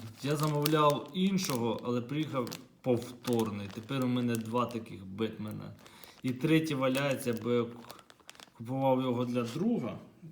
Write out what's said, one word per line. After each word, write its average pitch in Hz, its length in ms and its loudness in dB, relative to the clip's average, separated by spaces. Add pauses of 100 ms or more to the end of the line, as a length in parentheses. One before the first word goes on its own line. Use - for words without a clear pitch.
(240)
Я 143 120 0
замовляв 147 800 4
іншого, 147 720 0
але 120 180 -2
приїхав 131 480 -4 (340)
повторний. 113 920 0
Тепер 127 320 -4
у - 20 0
мене 123 280 2
два 113 300 0
таких 110 400 -8
Бетмена. 107 680 -6 (500)
І 127 80 0
третій 151 440 2
валяється, 131 580 2 (100)
бо 120 80 0
я 120 120 4
к-, 117 80 -6 (880)
купував 131 440 2
його 123 240 2
для 120 180 0
друга, 156 560 0 (320)